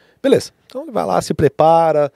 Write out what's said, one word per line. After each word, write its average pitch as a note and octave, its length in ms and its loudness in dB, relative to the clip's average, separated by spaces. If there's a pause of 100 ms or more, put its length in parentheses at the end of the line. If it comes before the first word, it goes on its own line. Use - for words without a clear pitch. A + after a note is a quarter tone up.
(220)
Beleza, - 280 0 (160)
então C4 160 -12
ele D#4+ 100 -16
vai E2+ 140 -4
lá, F3 160 0
se - 100 -6
prepara, D#3 840 2